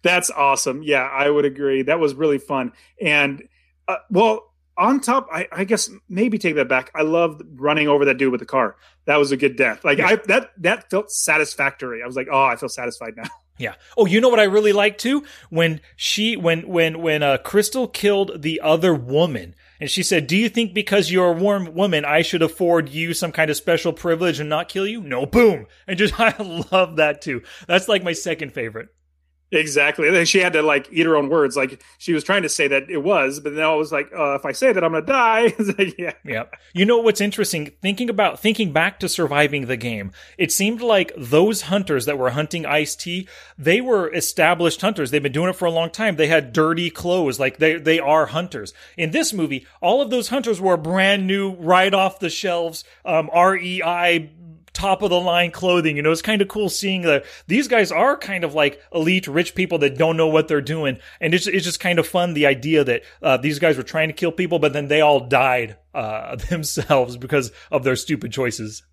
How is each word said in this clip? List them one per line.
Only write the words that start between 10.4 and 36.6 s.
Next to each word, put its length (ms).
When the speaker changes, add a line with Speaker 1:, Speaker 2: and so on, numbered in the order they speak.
Speaker 1:
that 320
felt 220
satisfactory. 920
I 40
was 80
like, 160
"Oh, 120
I 140
feel 120
satisfied 460
now." 140
<laughs> 100
Speaker 2:
Yeah. 140
Oh, 80
you 160
know 80
what 100
I 40
really 280
liked 300
too? 220
When 320
she, 420
when, 300
when, 340
when, 220
uh, 160
Crystal 480
killed 560
the 180
other 320
woman, 640
and 100
she 140
said, 240
"Do 100
you 100
think 280
because 340
you're 220
a 20
warm 400
woman, 320
I 160
should 220
afford 460
you 260
some 160
kind 180
of 80
special 360
privilege 460
and 80
not 220
kill 160
you?" 160
No, 240
boom. 400
And 100
just, 160
<laughs> 60
I 160
love 260
that 260
too. 180
That's, 200
like, 160
my 100
second 400
favorite. 360
Speaker 1:
Exactly. 640
Then 140
she 140
had 140
to, 80
like, 300
eat 140
her 100
own 140
words. 260
Like, 260
she 120
was 140
trying 160
to 80
say 180
that 220
it 80
was, 420
but 160
then 80
I 120
was 180
like, 200
"Uh, 220
if 100
I 60
say 220
that, 100
I'm 80
gonna 140
die." 380
<laughs> 140
It's 220
like, 180
yeah. 140
Speaker 2:
Yep. 300